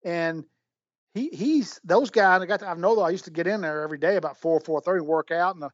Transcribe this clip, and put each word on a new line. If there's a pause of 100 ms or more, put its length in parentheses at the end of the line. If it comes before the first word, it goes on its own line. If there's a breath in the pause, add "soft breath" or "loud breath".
And (680)
he,
he's,
those
guys,
I
got
to,
I
know
that
I
used
to
get
in
there
every
day
about
four,
four
thirty,
work
out,
and,
uh